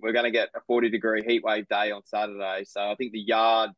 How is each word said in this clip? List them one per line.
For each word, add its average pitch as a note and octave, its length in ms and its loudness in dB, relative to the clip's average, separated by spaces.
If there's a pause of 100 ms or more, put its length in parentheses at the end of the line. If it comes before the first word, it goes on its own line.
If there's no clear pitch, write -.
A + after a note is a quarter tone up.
We're A2+ 100 -2
gonna A#2+ 180 2
get A2 240 2
a A#2 140 -10
forty A#2+ 220 4
degree A2 360 0
heat A#2 160 2
wave G#2+ 280 -2
day G#2 220 0
on G2+ 120 -8
Saturday, G2+ 600 -4
so - 160 -8
I G#2 140 -2
think B2 180 -6
the A2 80 -6
yard A2+ 560 4